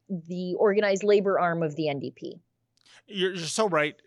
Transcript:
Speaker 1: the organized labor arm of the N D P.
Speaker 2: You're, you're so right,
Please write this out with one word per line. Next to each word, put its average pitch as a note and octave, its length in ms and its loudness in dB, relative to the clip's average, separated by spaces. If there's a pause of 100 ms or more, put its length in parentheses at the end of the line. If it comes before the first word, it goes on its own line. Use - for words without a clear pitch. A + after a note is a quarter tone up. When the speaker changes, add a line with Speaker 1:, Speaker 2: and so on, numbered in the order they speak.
Speaker 1:
the F3+ 500 -6
organized G3+ 440 2
labor G3+ 360 4
arm E3+ 240 0
of D3 140 -2
the D#3 100 -2
N C#3+ 120 -4
D B2 120 -10
P. - 260 -14 (680)
Speaker 2:
You're, F#3+ 260 -2
you're E3+ 120 -8
so G#3+ 240 0
right, D3+ 260 0 (120)